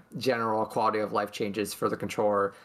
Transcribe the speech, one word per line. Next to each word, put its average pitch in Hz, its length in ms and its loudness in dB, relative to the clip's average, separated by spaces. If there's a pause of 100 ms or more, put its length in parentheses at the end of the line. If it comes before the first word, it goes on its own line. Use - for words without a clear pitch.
(160)
general 113 480 2
quality 107 340 0
of 104 140 -2
life 104 180 0
changes 101 440 -4
for 110 160 -2
the 92 60 -2
controller 101 580 0 (100)